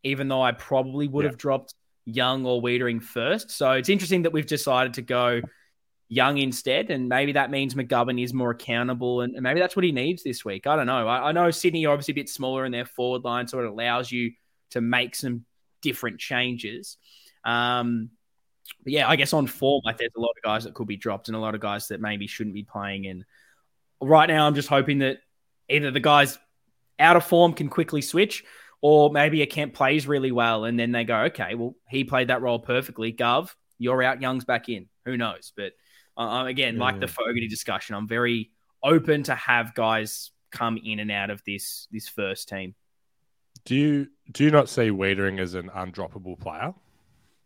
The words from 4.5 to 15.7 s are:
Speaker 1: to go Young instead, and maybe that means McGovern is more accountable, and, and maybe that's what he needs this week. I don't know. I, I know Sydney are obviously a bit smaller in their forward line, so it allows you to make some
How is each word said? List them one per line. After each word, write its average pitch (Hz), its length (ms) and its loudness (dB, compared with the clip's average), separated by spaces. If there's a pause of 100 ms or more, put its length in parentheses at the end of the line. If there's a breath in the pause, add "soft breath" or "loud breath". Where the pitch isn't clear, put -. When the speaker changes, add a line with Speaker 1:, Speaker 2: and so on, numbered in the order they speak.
Speaker 1:
to 131 60 -8
go 123 400 0 (680 soft breath)
Young 131 280 2
instead, 135 540 -2
and 127 160 -2
maybe 135 240 2
that 139 180 2
means 135 260 -4
McGovern 123 460 0
is 127 120 -4
more 123 180 0
accountable, 123 720 -2
and, 123 140 -4
and 131 60 -10
maybe 135 180 0
that's 180 160 -2
what 185 100 2
he 170 80 2
needs 147 280 -2
this 127 220 -8
week. 98 240 -6
I 147 80 4
don't 143 100 0
know. 123 220 0
I, 127 220 0
I - 20 2
know 175 180 2
Sydney 165 360 0
are 147 80 4
obviously 143 180 -2
a 139 40 -10
bit 143 140 -6
smaller 131 360 -4
in 127 80 -4
their 120 120 -6
forward 123 380 -4
line, 120 240 -4
so 131 120 -8
it 120 60 -2
allows 120 460 -2
you 120 220 -2 (380)
to 123 100 -2
make 123 340 0
some 120 300 -6 (360)